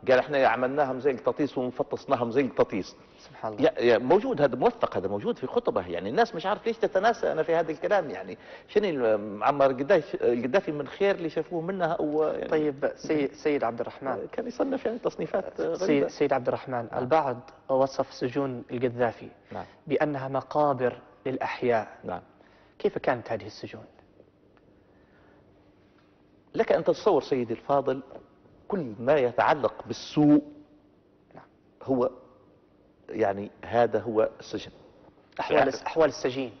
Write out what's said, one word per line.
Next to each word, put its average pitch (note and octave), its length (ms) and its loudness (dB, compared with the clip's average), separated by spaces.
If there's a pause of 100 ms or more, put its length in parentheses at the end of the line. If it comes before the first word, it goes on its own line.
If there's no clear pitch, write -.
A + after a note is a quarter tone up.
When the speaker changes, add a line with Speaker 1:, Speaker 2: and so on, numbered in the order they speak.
Speaker 1:
قال: B2+ 100 6
"احنا C3+ 280 2
عملناهم B2+ 540 0
زي C#3 100 2
القطيس C3 480 -2
ومفطسناهم B2 720 -2
زي A#2+ 100 2
القطيس". A#2+ 560 -2 (220)
Speaker 2:
سبحان - 340 -10
الله. G#2 120 0
Speaker 1:
يا، - 160 2
يا، A#2+ 180 6
موجود F#3 440 2
هذا، C3 140 2
موثق، F#3 400 0
هذا F#2+ 120 -2
موجود G#2 300 -4
في B2+ 80 -6
خطبه. - 400 -2
يعني، F2+ 240 -6
الناس A3 240 0
مش E3 120 -6
عارف G3+ 200 -4
ليش A3+ 120 -4
تتناسى F#3+ 540 0
انا D#3 100 0
في E3 120 0
هذا D#3+ 180 0
الكلام. F3 380 0
يعني، F#2+ 280 -10 (300)
شنو G#3 200 2
ال-، A#2 320 2
معمر A2 500 2
القداش-، D3 440 2
القدافي F#3+ 580 0
من D3 160 -6
خير G3 260 0
اللي E3+ 140 -6
شافوه E3 320 -4
منها F3 320 -2
او، D#3 300 0
يعني، - 260 -2
Speaker 2:
طيب، D3 480 0
سي-، C#3+ 380 -2
سيد D3 300 0
عبد A#2 160 -4
الرحمن. A#2 520 -6
Speaker 1:
كان - 140 -6
يصنف، C4+ 400 -4
يعني، A3+ 120 -2
تصنيفات - 580 -4
Speaker 2:
سي-، - 60 -4
Speaker 1:
غريبة. D#3+ 460 0
Speaker 2:
سيد C#3+ 240 0
عبد B2+ 160 0
الرحمن، B2 440 -4
Speaker 1:
نعم. B2+ 100 -4
Speaker 2:
البعض C3 480 0 (180)
وصف C3+ 440 0
سجون B2+ 580 -4
القذافي A#2+ 580 -2 (240)
Speaker 1:
نعم. G2 120 -10 (220)
Speaker 2:
بأنها C#3+ 420 0
مقابر C3+ 680 0 (280)
للأحياء. B2 600 0 (160)
Speaker 1:
نعم. F2+ 180 -8 (560)
Speaker 2:
كيف - 200 -2
كانت A#2+ 340 -2
هذه G2+ 140 -6
السجون؟ - 380 -14 (2750)
Speaker 1:
لك G#3+ 180 2
أن E3+ 120 2
تتصور، E3 380 4
سيدي A#2+ 300 -2
الفاضل، C3+ 500 0 (680)
كل D3 300 -4
ما B2 180 2
يتعلق A#2+ 680 2
بالسوء D3 560 4 (920)
Speaker 2:
نعم. - 100 -20 (380)
Speaker 1:
هو، B2+ 280 2 (960)
يعني، G2+ 420 -2 (140)
هذا A2 360 2
هو A2 300 0 (100)
السجن. - 300 -10 (680)
Speaker 2:
أحوال - 180 2
Speaker 1:
يعني، C3+ 120 4
Speaker 2:
الس-، - 120 -10
أحوال D#3+ 260 2
السجين. B2+ 520 -4